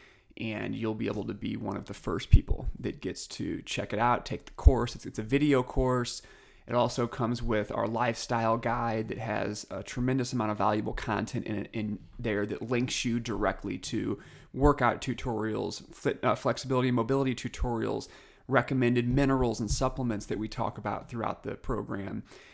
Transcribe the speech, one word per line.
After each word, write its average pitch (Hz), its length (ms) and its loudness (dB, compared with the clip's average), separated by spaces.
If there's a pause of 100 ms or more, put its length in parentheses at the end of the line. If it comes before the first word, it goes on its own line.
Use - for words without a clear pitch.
(400)
And 107 340 -4
you'll 110 220 -2
be 110 100 -2
able 104 200 -2
to 104 80 -4
be 107 220 -4
one 107 200 -6
of 98 80 -8
the 101 100 -12
first - 360 -4
people - 380 6 (120)
that - 200 -4
gets - 280 -6
to - 340 -6
check - 300 -6
it 104 80 0
out, 120 260 2
take - 200 -8
the - 60 -20
course. - 440 6
It's, - 100 -10
it's - 140 -8
a - 20 -4
video 135 400 4
course. 127 600 0 (440)
It - 80 -6
also 120 320 2
comes 117 360 -2
with 110 280 0
our 113 160 -2
lifestyle 117 720 0
guide 117 520 -2
that 107 100 -6
has 107 520 -4
a 101 140 -8
tremendous 127 480 0
amount 110 180 0
of 107 80 -2
valuable 107 360 2
content 107 520 -4
in, 104 200 -4
in 107 320 -4 (200)
there 104 280 0
that 107 220 -6
links 127 360 0
you 120 160 0
directly 101 580 -2
to 107 400 -2 (340)
workout 131 500 4
tutorials, 110 840 -2 (100)
fit, - 300 -2
uh, 110 100 4
flexibility 127 540 0
and 123 80 2
mobility 131 380 2
tutorials, 113 720 -2 (400)
recommended 123 600 4
minerals 131 520 4
and 107 100 -2
supplements 123 560 0
that 104 120 -4
we 107 100 -4
talk 107 300 -4
about 104 300 -6
throughout 110 360 -4
the 104 100 -4
program, 107 720 -6 (300)